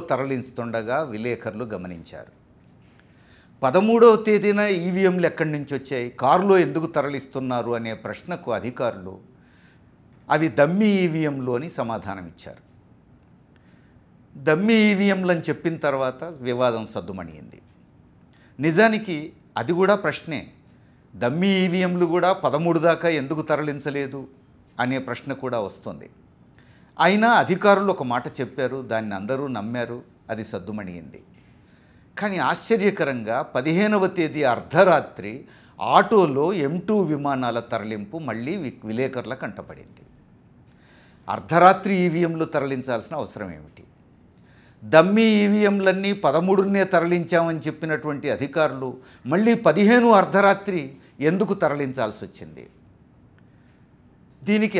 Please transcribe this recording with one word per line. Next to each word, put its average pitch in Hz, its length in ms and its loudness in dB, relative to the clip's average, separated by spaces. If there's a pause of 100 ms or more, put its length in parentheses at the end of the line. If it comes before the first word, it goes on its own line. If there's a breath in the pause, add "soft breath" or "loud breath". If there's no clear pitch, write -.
(120)
తరలిస్తుండగా 123 840 -4 (140)
విలేకరులు 110 640 -8
గమనించారు. 90 580 -14 (1300 soft breath)
పదమూడవ 220 540 6 (120)
తేదీన 208 340 2 (240)
ఈవీఎంలు 185 440 2
ఎక్కడి 156 260 -4
నుంచి 143 220 -8
వచ్చాయి, 131 300 -6 (160)
కారులో 185 320 6 (100)
ఎందుకు 160 300 -4
తరలిస్తున్నారు 131 840 -4
అనే 113 140 -8 (120)
ప్రశ్నకు 143 540 -8
అధికారులు 98 540 -6 (1160 soft breath)
అవి 156 180 2 (120)
డమ్మీ 185 300 4 (160)
ఈవీఎంలు 147 520 -2
అని 156 120 -6
సమాధానమిచ్చారు. 98 920 -10 (1700 soft breath)
డమ్మీ 160 420 2 (140)
ఈవీఎంలు 190 440 2
అని 160 140 -6
చెప్పిన 160 360 -4
తర్వాత 135 380 -2 (240)
వివాదం 123 360 0 (100)
సద్దుమణిగింది. 85 680 -12 (1000 soft breath)
నిజానికి 190 580 2 (440)
అది 127 120 -2
కూడా 190 320 2
ప్రశ్నే. 147 360 -6 (720 soft breath)
డమ్మీ 143 380 0 (140)
ఈవీఎంలు 180 400 0 (100)
కూడా 180 160 4 (120)
పదమూడు 160 360 0
దాకా 165 300 2 (120)
ఎందుకు 151 200 -4
తరలించలేదు 143 800 -4 (640)
అనే 127 140 -2 (100)
ప్రశ్న 127 260 -8 (100)
కూడా 120 260 -4
వస్తుంది. - 400 -16 (880 soft breath)
అయినా 208 320 4 (140)
అధికారులు 196 500 4
ఒక 147 100 -6
మాట 123 220 -4 (140)
చెప్పారు, 131 400 -6 (120)
దాన్ని 110 280 -4
అందరూ 127 240 -6 (140)
నమ్మారు, 117 380 -6 (360)
అది 110 200 -8
సద్దుమణిగింది. 90 680 -12 (960 soft breath)
కానీ 196 200 -4 (120)
ఆశ్చర్యకరంగా 160 880 0 (180)
పదిహేనవ 185 520 2 (100)
తేదీ 151 260 -2
అర్ధరాత్రి 127 880 2 (480 loud breath)
ఆటోలో 165 640 4 (220)
ఎంటూ 175 280 -4 (160)
విమానాల 131 480 -4 (120)
తరలింపు 107 460 -8 (100)
మళ్ళీ 117 260 -6 (100)
వి-, 123 100 -10 (160)
విలేకరుల 123 440 -6
కంటపడింది. - 720 -16 (1200 soft breath)
అర్ధరాత్రి 175 680 4 (120)
ఈవీఎంలు 165 400 -2
తరలించాల్సిన 131 760 -4
అవసరం 101 360 -10
ఏమిటి? 76 260 -20 (1000 soft breath)
డమ్మీ 185 440 6 (160)
ఈవీఎంలన్నీ 202 680 2
పదమూడున్నే 190 720 2 (100)
తరలించామని 165 720 0
చెప్పినటువంటి 151 720 -6
అధికారులు 135 520 -2 (360 loud breath)
మళ్ళీ 202 280 2 (140)
పదిహేను 214 420 6 (120)
అర్ధరాత్రి 190 600 2 (480 loud breath)
ఎందుకు 190 240 0
తరలించాల్సి 135 720 -4
వచ్చింది? 80 380 -18 (1800 soft breath)
దీనికి 214 380 0